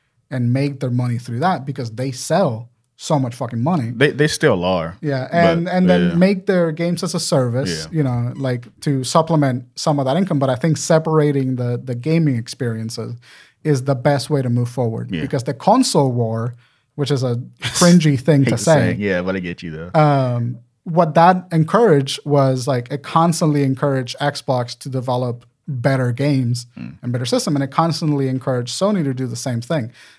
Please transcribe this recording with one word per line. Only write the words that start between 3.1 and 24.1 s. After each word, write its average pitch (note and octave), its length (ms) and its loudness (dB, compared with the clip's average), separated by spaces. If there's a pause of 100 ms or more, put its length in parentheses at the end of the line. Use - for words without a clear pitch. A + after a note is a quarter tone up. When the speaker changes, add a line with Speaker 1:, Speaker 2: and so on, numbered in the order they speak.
Speaker 1:
much B2+ 160 -2
fucking A#2 280 -6
money. C#3+ 320 0
Speaker 2:
They, C3 180 2
they D3 160 2
still C#3+ 360 2
are. F2 380 -2
Speaker 1:
Yeah, C3+ 280 -4
Speaker 2:
But, E3+ 280 4
Speaker 1:
and, E3+ 100 -2
and F3+ 220 2
then F3 180 4
Speaker 2:
yeah. E3+ 60 0
Speaker 1:
make F#3+ 320 2
their F3 260 2
games E3+ 300 -2
as F#3 120 -4
a E3+ 60 -4
service, C3+ 720 0
Speaker 2:
Yeah. E3 60 -2
Speaker 1:
you D3+ 60 2
know, A#2+ 300 -2
like, B2+ 320 -4 (140)
to C3+ 240 -2
supplement D3 640 2 (100)
some D3 220 0
of C3+ 80 0
that C3+ 100 2
income. F3+ 220 0
But C3+ 100 2
I C3 60 0
think D3+ 240 0
separating D3 800 2
the, A#2+ 260 -4
the C3 120 -8
gaming D3+ 420 0
experiences A2+ 800 -6 (460)
is C#3 220 0
the C#3 100 0
best C3+ 360 0
way C#3+ 100 0
to B2+ 80 -2
move A#2+ 220 0
forward. A#2 440 -4
Speaker 2:
Yeah. A#2+ 60 -2
Speaker 1:
Because A#2+ 240 -4
the D3 100 -4
console F#3 560 2
war, A#2 440 -2 (420)
which C#3 160 -2
is B2+ 100 0
a B2 140 -2
Speaker 2:
<laughs> - 240 -12
Speaker 1:
cringy E3 580 4
thing C#3+ 220 4
Speaker 2:
Hate C#3 60 4
Speaker 1:
to A#2 100 2
Speaker 2:
to - 20 -6
Speaker 1:
say. D#3+ 220 4
Speaker 2:
say F2+ 100 2
it. F2 80 -2
Yeah, F#2+ 240 0
but F#2+ 140 -2
I - 20 -2
get F2+ 240 -6
you E2+ 80 -8
though. E2+ 300 -2
Speaker 1:
Um, B2 580 0 (240)
what E3 320 0
that F3 380 6
encouraged D#3+ 720 4
was, C3+ 420 2
like, B2 240 -2
it C#3+ 140 -6
constantly E3 580 2
encouraged C3+ 560 0